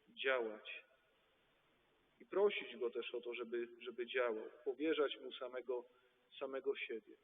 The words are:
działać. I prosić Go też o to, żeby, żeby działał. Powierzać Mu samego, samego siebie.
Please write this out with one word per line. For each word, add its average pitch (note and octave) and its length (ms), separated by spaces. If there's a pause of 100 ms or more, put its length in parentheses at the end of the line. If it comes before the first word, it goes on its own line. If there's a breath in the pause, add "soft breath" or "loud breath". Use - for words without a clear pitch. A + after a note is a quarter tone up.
działać. A#2+ 760 (1400)
I - 60
prosić F#3 500
Go A#2 140
też - 240
o A#2+ 60
to, A#2+ 140
żeby, A#2 340 (120)
żeby A#2+ 260
działał. A#2 440 (140)
Powierzać C#3+ 560
Mu C3 120
samego, B2 520 (540 soft breath)
samego C3+ 380
siebie. - 480